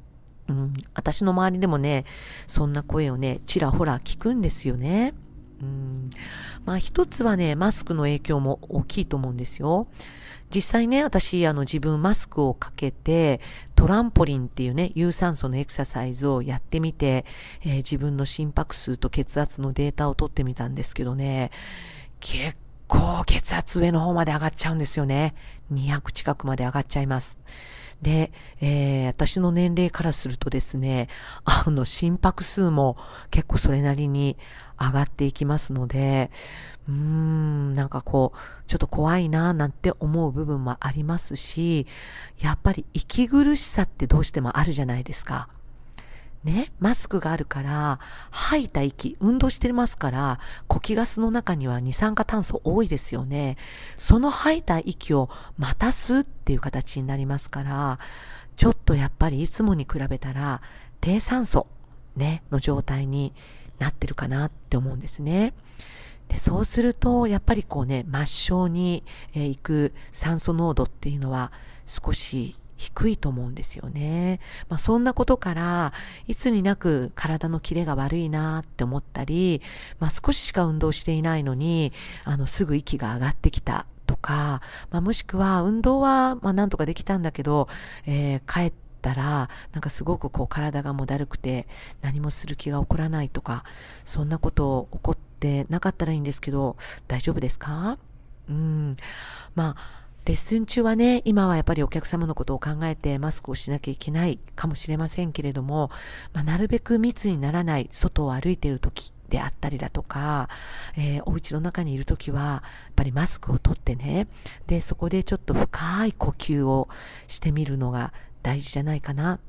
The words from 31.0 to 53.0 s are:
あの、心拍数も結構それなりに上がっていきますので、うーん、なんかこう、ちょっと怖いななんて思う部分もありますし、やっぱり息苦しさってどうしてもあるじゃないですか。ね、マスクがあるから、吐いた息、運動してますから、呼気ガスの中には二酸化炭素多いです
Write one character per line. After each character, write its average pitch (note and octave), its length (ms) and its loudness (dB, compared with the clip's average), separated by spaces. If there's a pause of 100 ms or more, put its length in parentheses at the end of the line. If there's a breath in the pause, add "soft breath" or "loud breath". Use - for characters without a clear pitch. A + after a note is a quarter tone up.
あ - 220 6
の、 C#3 180 2
心 E3+ 360 2
拍 F#3 220 2
数 F#3 260 2
も C#3 280 4 (340 loud breath)
結 - 160 6
構 - 100 2
そ - 140 6
れ C#3 100 4
な C#3+ 120 4
り C#3+ 160 0
に C#3 280 2 (400 loud breath)
上 C3 140 0
が C#3 120 4
っ C#3+ 60 0
て - 140 -2
い C3+ 80 2
き - 140 -2
ま D3 120 2
す - 140 -2
の B2+ 160 -2
で、 C3+ 420 2 (600 loud breath)
う - 20 0
ー - 20 0
ん、 D#3 800 0
な C#3 120 0
ん C#3 40 -4
か C3 120 -6
こ C3 340 2
う、 - 20 -16 (300 loud breath)
ち - 80 0
ょ - 20 2
っ - 20 2
と - 80 2
怖 D#3+ 300 2
い F3 120 2
な E3 240 4
な D3+ 160 2
ん - 20 -6
て - 280 0
思 D#3+ 280 2
う C#3 40 0
部 C#3+ 120 -2
分 C#3+ 220 -2
も B2 160 -2
あ C3+ 100 -2
り D3 140 -2
ま E3+ 120 0
す - 200 -4
し、 D#3+ 500 0 (540 loud breath)
や D3+ 100 2
っ F#3+ 100 2
ぱ G3 120 6
り - 200 -6
息 - 360 2
苦 C#4+ 260 6
し - 100 2
さ - 180 2
っ - 40 2
て - 200 -2
ど D3+ 120 10
う C#3+ 60 4
し - 60 -2
て D3 100 0
も B2 160 -2
あ C#3 60 4
る D#3+ 100 6
じ C#3+ 80 0
ゃ C3+ 40 2
な B2 140 0
い B2+ 60 -4
で C3+ 80 -8
す - 100 -6
か。 B2+ 240 -6 (960 loud breath)
ね、 F#3+ 340 2
マ G3+ 160 4
ス - 160 -2
ク F#3+ 100 2
が D#3+ 120 0
あ E3 60 0
る D3 80 -2
か C#3 180 -6
ら、 D3 360 0 (300 loud breath)
吐 D4+ 360 0
い - 40 -6
た C#3 140 2
息、 - 360 -4
運 A#3 200 4
動 C4 100 6
し - 80 -2
て B3 160 2
ま A#3+ 140 2
す - 100 -4
か C3+ 140 -2
ら、 C3 280 0 (280 loud breath)
呼 - 120 4
気 - 140 -2
ガ A3+ 140 2
ス - 120 -2
の A3+ 120 2
中 A3+ 240 0
に C3+ 120 -2
は B2 120 0
二 B2+ 120 -2
酸 G#3+ 220 2
化 G#3+ 100 4
炭 G#3+ 200 0
素 - 200 -4
多 F#3 200 4
い G3+ 40 0
で D#3 120 0
す - 160 -6